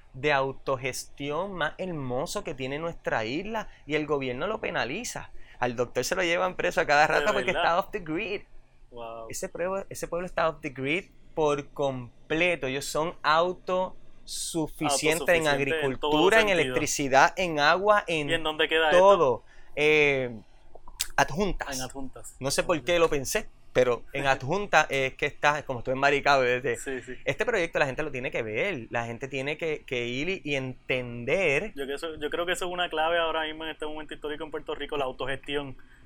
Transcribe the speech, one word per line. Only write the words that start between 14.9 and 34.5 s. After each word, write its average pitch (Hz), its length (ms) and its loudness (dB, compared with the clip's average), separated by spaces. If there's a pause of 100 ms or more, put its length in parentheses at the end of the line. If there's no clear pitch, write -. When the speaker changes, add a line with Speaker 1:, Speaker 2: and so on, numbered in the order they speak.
Speaker 2:
en 165 80 2
todo 147 60 4
Speaker 1:
agricultura, 151 920 4
en 214 80 4
Speaker 2:
sentido. 180 160 4
Speaker 1:
electricidad, 135 720 4
en 170 240 0
agua, 190 460 6
en 156 240 -2
Speaker 2:
¿Y 165 40 2
en 160 80 0
dónde 156 260 2
queda 160 220 4
esto? 175 80 8
Speaker 1:
todo. 175 460 6 (300)
Eh, 143 600 4 (800)
adjuntas. 143 600 0
Speaker 2:
En 131 60 -4
adjuntas. 127 580 -10
Speaker 1:
No 131 100 -2
sé 180 120 0
por 170 160 2
Speaker 2:
Ok. 123 60 -10
Speaker 1:
qué 175 140 2
lo 165 120 6
pensé, 151 380 -2 (240)
pero 123 400 4
en 139 140 -2
Speaker 2:
<laughs> - 20 2
Speaker 1:
adjunta 156 600 2
es 135 260 0
que 151 120 -2
está, 147 380 0
como 123 160 -6
estuve 131 140 -2
en 131 60 -2
Maricao, 139 420 4
desde 123 340 0
Speaker 2:
Sí, 131 260 -8
sí. 127 120 -12 (100)
Speaker 1:
este 175 200 -2
proyecto 190 360 0
la 151 60 2
gente 131 180 -4
lo 147 80 -8
tiene 131 180 -6
que 147 120 -2
ver, 117 480 -2
la 120 160 -2
gente 117 220 -8
tiene 139 300 -4
que, 156 280 -4
que 120 200 -4
ir 131 220 -4
y, 190 160 -4
y 143 100 -4
entender. 135 1200 -2
Speaker 2:
Yo 139 120 -8
que 139 80 -6
eso, 160 220 -8
yo 147 140 -6
creo 170 160 -2
que 180 60 0
eso 180 140 -4
es 175 40 -6
una 180 180 -2
clave 160 300 0
ahora 160 240 0
mismo 156 220 -8
en 160 60 -8
este 151 160 -10
momento 151 280 -10
histórico 151 300 -8
en 151 80 -10